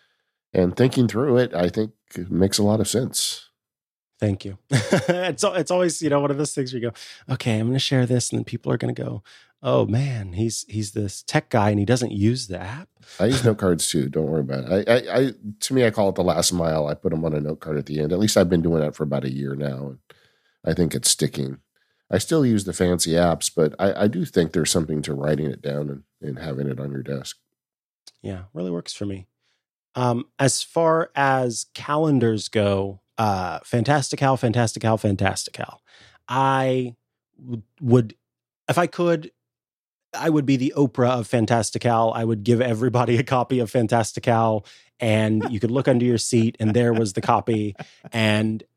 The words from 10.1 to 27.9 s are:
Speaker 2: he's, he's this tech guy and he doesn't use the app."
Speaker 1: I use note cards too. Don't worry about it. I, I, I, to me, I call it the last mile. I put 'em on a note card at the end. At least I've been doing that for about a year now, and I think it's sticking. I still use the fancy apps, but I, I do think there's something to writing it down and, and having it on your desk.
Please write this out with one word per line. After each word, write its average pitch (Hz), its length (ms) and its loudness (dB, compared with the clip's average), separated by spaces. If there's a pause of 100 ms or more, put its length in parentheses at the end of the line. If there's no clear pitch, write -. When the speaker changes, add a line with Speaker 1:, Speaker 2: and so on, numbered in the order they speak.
Speaker 2:
he's, 110 360 -4
he's 104 220 -6
this 104 320 -6
tech - 260 -2
guy 107 220 4
and 104 80 2
he 101 60 0
doesn't 120 260 0
use 113 360 0
the 90 120 -8
app." 120 280 -12 (320)
Speaker 1:
I 95 60 2
use 123 180 2
note 110 140 4
cards 90 320 2
too. 69 180 0
Don't 78 200 -2
worry 78 140 0
about 67 300 -6
it. 98 160 2
I, 117 60 6
I, 104 260 0
I, 135 120 2 (280)
to - 140 -4
me, 131 120 4
I 110 60 4
call 101 180 2
it 90 60 -2
the 95 80 0
last 85 300 2
mile. 80 340 0
I 76 60 -2
put 82 180 -4
'em 80 140 -2
on 78 80 0
a 76 80 -2
note 76 180 -6
card 76 180 -6
at 71 80 -4
the 73 140 -6
end. 76 140 -2
At 90 60 0
least 104 180 2
I've 90 120 6
been 87 120 4
doing 82 180 2
that 76 160 -2
for - 80 -6
about 69 220 -2
a 65 80 -4
year 69 220 -6
now, 69 320 -6
and 67 100 -14 (640)
I 82 100 -2
think 82 220 0
it's 60 140 -2
sticking. 69 480 -2 (520)
I 92 100 2
still 156 260 2
use 107 180 2
the 92 100 -6
fancy 90 380 0
apps, 82 420 2
but 78 260 2
I, 98 240 0
I 104 40 4
do 160 160 -2
think 85 300 0
there's 78 180 0
something 78 300 -2
to 73 120 -6
writing 73 340 -2
it - 140 -8
down 71 280 -6
and, 69 140 -12 (180)
and 71 180 -10
having 69 300 -6
it 64 100 -6
on 69 120 -8
your 69 120 -8
desk. 67 340 -10 (840)